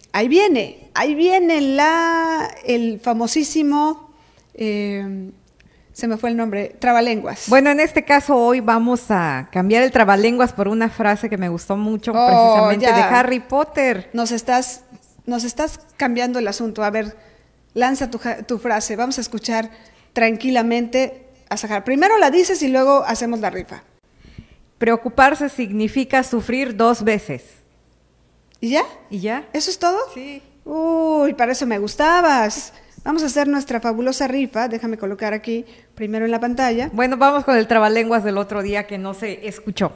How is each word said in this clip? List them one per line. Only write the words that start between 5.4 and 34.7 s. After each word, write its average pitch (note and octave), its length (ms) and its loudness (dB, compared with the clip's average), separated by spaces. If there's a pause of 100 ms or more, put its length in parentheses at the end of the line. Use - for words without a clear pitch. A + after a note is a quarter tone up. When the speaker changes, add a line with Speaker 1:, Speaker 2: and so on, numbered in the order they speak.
Speaker 1:
se - 140 -6
me A3 100 -2
fue A#3 120 -4
el A#3 80 -2
nombre, G#3 420 -4
trabalenguas. A#3 720 0
Speaker 2:
Bueno, C4+ 220 6
en C#4+ 80 2
este D#4 260 0
caso C#4+ 300 2
hoy A#3+ 260 4
vamos A#3 480 0
a D#3+ 420 -2
cambiar G3+ 320 2
el C4 80 2
trabalenguas A3+ 640 4
por G3 140 -2
una A3+ 220 0
frase G#3 400 -2
que G#3 80 -6
me F3+ 120 -4
gustó E3+ 260 -6
mucho, G#3+ 400 -4
Speaker 1:
Oh, A#3+ 120 4
Speaker 2:
precisamente A3 580 6
Speaker 1:
ya. A#3 100 6
Speaker 2:
de A#3 60 4 (140)
Harry B3 240 2
Potter. C4+ 720 -2
Speaker 1:
Nos A#3 180 -2
estás, B3 520 -2 (420)
nos A#3+ 180 -4
estás D4+ 360 -6 (180)
cambiando B3 420 -2
el A3+ 80 -2
asunto. G#3+ 360 -6
A G#3 80 0
ver, G#3+ 260 -6 (560)
lanza B3+ 380 -2
tu A3+ 80 -8
ja-, - 240 -8
tu A3+ 160 -4
frase. G#3+ 360 -4
Vamos B3+ 220 -4
a B3+ 40 -6
escuchar A3 500 -6 (420)
tranquilamente A#3 1120 0 (220)
a G#3 80 -6
Sahar. G#3+ 260 -6
Primero F4 360 4
la D4 100 6
dices F4 320 2
y C#4+ 60 0
luego C4 400 4
hacemos A#3 320 -4
la G#3 100 -4
rifa. - 320 -12 (960)
Speaker 2:
Preocuparse C4 720 2
significa A#3 760 -2
sufrir B3 520 -4
dos A#3 280 2
veces. G#3 400 -2 (1160)
Speaker 1:
¿Y A#3 100 -4
ya? D4+ 120 2 (260)
Speaker 2:
¿Y G3 100 -8
ya? A3+ 340 -6
Speaker 1:
¿Eso D4+ 180 -4
es - 80 -8
todo? F4 180 0 (160)
Speaker 2:
Sí. C#4 280 -16 (240)
Speaker 1:
Uy, D#4+ 680 0
para A#3+ 200 0
eso B3+ 120 -4
me A3 140 -2
gustabas. C#4+ 960 0 (300)
Vamos D#4 200 -2
a D4+ 40 -2
hacer C#4 200 0
nuestra C#4 320 -2
fabulosa B3 480 -2
rifa. B3+ 400 -2
Déjame A3+ 300 -6